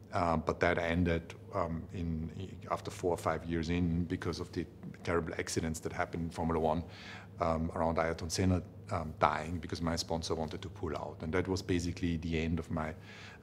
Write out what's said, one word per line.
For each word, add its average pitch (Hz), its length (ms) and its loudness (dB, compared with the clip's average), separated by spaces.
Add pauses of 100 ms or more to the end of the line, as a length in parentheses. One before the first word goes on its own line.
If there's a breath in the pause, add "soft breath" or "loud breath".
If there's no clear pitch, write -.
(120)
uh, 85 260 4
but 82 200 0
that 87 180 6
ended, 85 580 2 (200)
um, 82 300 0 (100)
in, 82 380 -2 (360)
after 87 220 -2
four 87 220 0
or 82 40 2
five 80 280 0
years 82 240 0
in 87 360 2
because 87 360 -2
of 85 100 -8
the 82 160 -2 (380)
terrible 85 340 2
accidents 80 400 0
that - 140 -6
happened 85 320 -2
in 82 60 -4
Formula 82 280 2
One, 80 240 4 (560 loud breath)
um, 82 380 2
around 82 200 2
Ayrton 82 320 0
Senna, 92 320 4 (300)
um, 80 300 -2
dying 78 380 4
because 80 220 -4
my 82 140 2
sponsor 82 400 0
wanted 80 280 -4
to 87 60 -6
pull 80 280 -4
out. 73 240 -6
And 82 120 -4
that 90 140 4
was 92 160 0
basically 87 540 0
the 80 240 0
end 82 180 2
of - 140 -6
my 78 200 -2 (500 loud breath)